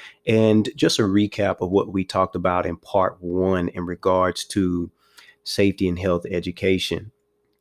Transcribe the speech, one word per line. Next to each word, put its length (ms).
And 500
just 220
a 60
recap 580
of 80
what 240
we 100
talked 320
about 300
in 100
part 460
one 460
in 180
regards 640
to 420
safety 440
and 100
health 320
education. 800